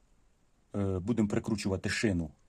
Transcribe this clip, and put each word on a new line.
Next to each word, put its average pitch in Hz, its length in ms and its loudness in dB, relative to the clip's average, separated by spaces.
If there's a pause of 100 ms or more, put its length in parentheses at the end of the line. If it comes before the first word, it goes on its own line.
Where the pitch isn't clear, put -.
(760)
Е, 98 240 0
будемо 107 300 2
прикручувати 104 600 -2
шину 87 420 0 (180)